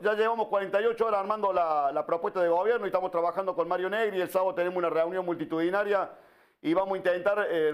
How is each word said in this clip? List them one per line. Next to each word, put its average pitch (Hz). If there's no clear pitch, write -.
ya 208
llevamos 220
cuarenta 196
y 226
ocho 226
horas 208
armando 202
la, 156
la 151
propuesta 170
de 170
gobierno 202
y 190
estamos 185
trabajando 175
con 170
Mario 180
Negri. 208
El 170
sábado 185
tenemos 180
una 175
reunión 170
multitudinaria 175
y 156
vamos 190
a -
intentar, 185
eh, 156